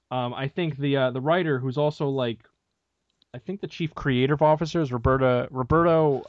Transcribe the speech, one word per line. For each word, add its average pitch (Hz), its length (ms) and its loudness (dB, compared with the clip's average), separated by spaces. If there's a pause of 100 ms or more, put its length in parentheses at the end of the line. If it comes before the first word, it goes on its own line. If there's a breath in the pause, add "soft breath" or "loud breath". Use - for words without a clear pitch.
(100)
Um, 123 220 -4
I 135 160 -6
think 160 280 -4
the, 139 200 0
uh, 131 140 2
the 127 100 -6
writer, 160 380 0
who's 127 200 -4
also, 147 300 0
like, 123 360 -4 (880)
I 127 40 -14
think 196 220 -10
the 247 60 -8
chief - 280 -6
creative 135 460 0
officer 156 400 2
is 135 120 -2
Roberta, 127 580 2
Roberto 156 800 2